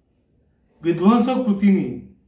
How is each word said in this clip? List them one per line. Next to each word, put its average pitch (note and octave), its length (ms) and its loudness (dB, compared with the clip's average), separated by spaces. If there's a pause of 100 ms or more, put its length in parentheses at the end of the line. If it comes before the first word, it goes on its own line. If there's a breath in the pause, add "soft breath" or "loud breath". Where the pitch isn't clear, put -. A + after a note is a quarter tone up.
(840)
विध्वंसक G#3+ 640 0
कृतीने F#3+ 720 -2 (100)